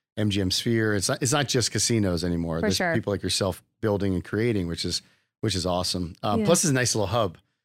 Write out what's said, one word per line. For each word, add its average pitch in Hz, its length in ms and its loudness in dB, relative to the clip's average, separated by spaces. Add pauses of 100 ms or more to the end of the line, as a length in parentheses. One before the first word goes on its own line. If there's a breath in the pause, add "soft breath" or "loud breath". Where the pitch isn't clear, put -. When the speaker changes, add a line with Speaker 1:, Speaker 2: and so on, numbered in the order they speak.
(180)
Speaker 1:
M 107 100 2
G 98 140 0
M 92 80 0
Sphere. 110 440 0
It's 98 140 0
not, 135 140 -2
it's 123 100 2
not 143 160 2
just 120 240 0
casinos 101 500 2
anymore. 85 360 -2
Speaker 2:
For 85 40 -2
Speaker 1:
There's 95 140 2
Speaker 2:
sure. 185 180 -2
Speaker 1:
people 104 200 -2
like 90 80 -4
yourself 92 400 -2 (180)
building 101 340 0
and 85 80 0
creating, 104 460 0
which 85 160 -6
is, 87 160 -4 (400 soft breath)
which 107 140 0
is 90 100 -2
awesome. 90 580 -2
Um, 110 180 0
Speaker 2:
Yeah. 214 60 0
Speaker 1:
plus, 175 180 4
it's 160 60 2
a 135 40 2
nice 123 200 0
little 104 120 0
hub 101 280 0 (300)